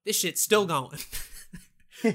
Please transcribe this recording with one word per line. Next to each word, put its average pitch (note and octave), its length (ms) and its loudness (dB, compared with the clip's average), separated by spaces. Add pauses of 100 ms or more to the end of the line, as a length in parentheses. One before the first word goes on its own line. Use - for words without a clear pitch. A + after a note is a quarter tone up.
this - 160 0
shit's F3 220 0
still G#3 240 4
going. D3 320 -2 (560)
<laughs> - 500 -14 (120)